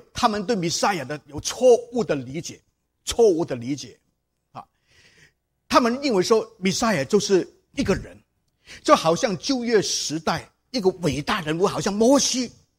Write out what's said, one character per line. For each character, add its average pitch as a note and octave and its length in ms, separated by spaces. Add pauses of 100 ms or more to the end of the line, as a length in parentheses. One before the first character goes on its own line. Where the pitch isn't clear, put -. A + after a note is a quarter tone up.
(140)
他 - 140
们 G#3 180
对 A#3 100
弥 E3+ 140
赛 G3+ 260
亚 D3+ 80
的 C#3 240
有 C#3+ 120
错 - 360 (180)
误 A#3+ 100
的 E3 100
理 C3+ 280
解， - 200 (440)
错 - 240
误 E3 140
的 D#3 120
理 B2 200
解 A2+ 220 (540)
啊！ - 120 (1040)
他 D4+ 120
们 B3 220
认 C#4+ 120
为 F#3 80
说 A3 240 (140)
弥 F#3 100
赛 A3 280
亚 C3+ 80
就 G#3+ 140
是 F#3+ 300 (240)
一 C#4 100
个 F#3+ 120
人， A2 260 (640)
就 D4+ 120
好 E3 200
像 G3 220
旧 B3+ 260
约 A3+ 180
时 - 380
代 E3 280 (240)
一 B3 100
个 F#3 80 (120)
伟 D3 200
大 G3+ 200
人 D#3 160
物， F3+ 80
好 D3+ 140
像 G3 140
摩 A#3 260
西 A#3+ 320 (260)